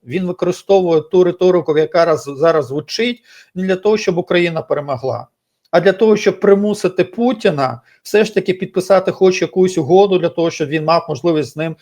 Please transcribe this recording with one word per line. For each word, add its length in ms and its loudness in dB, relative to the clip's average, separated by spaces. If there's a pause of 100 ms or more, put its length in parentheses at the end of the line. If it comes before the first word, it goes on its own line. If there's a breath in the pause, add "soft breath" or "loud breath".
Він 200 -6
використовує 760 0
ту 220 2
риторику, 540 0
яка 280 2
раз-, 320 -2
зараз 280 2
звучить, 580 -6 (320 soft breath)
не 80 -6
для 120 0
того, 220 0
щоб 200 -2
Україна 440 0
перемогла, 640 -6 (440)
а 80 2
для 140 4
того, 240 2
щоб 220 -2
примусити 640 0
Путіна 760 -2 (220 soft breath)
все 220 0
ж 80 -8
таки 200 -2
підписати 580 0
хоч 300 2
якусь 360 0
угоду, 420 2
для 100 -2
того, 220 -2
щоб 180 -6
він 160 -4
мав 240 0
можливість 400 -2
з 60 -20
ним, 260 -8